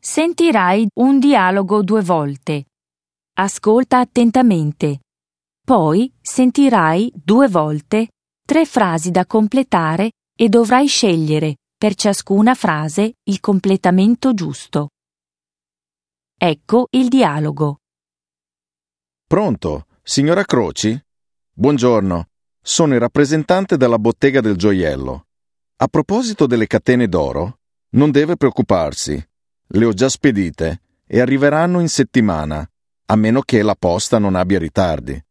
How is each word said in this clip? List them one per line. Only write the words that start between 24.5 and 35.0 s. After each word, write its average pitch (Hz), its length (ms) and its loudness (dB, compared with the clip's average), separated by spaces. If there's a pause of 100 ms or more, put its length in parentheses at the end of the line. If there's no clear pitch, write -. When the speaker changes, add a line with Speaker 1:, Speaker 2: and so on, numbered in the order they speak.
Speaker 2:
gioiello. 76 680 -2 (580)
A 139 60 -2
proposito 208 580 -2
delle 117 200 0
catene 120 420 0
d'oro, 80 520 -4 (320)
non 143 180 2
deve 151 260 0
preoccuparsi. 85 880 -2 (400)
Le 107 200 0
ho 110 80 0
già 120 160 0
spedite 87 720 -2 (240)
e - 140 0
arriveranno 143 600 0
in 165 80 0
settimana, 80 840 -2 (360)
a 107 100 0
meno 110 240 2
che 113 220 0
la 104 120 0
posta 92 440 -2
non 101 160 0
abbia 92 240 0
ritardi. 76 600 -4 (120)